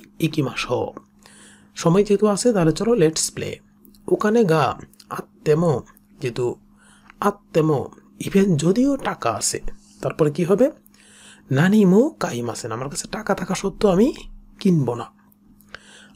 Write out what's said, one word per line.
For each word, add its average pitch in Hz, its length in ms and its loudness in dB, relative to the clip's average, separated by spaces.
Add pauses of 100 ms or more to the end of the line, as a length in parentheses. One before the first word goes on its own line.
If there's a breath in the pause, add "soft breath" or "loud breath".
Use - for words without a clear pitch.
(200)
ইকিমাশো। 131 720 -4 (840 soft breath)
সময় 185 280 2
যেহেতু 202 240 2
আছে, 208 260 2
তাহলে 165 180 2
চলো, 202 240 0
লেটস 160 360 0
প্লে। - 280 -10 (480)
ওখানে 214 360 2
গা 156 360 0 (300)
আত্মেমো, 151 720 -2 (400)
যেহেতু 120 340 -4 (640 soft breath)
আত্মেমো, 156 680 -2 (300)
even 196 360 2
যদিও 226 420 0
টাকা 165 340 -4
আছে, - 280 -6 (420)
তারপরে 147 300 0
কি 160 120 -2
হবে? 202 280 2 (800 soft breath)
নানিমো 196 580 4
কাইমাসেন, 120 600 -8
আমার 123 180 -8
কাছে - 180 -10
টাকা 185 280 -4
থাকা 185 200 -6
সত্ত্বেও 196 360 0
আমি 226 220 4 (460)
কিনবো 143 360 0
না। 113 100 -12 (1120 loud breath)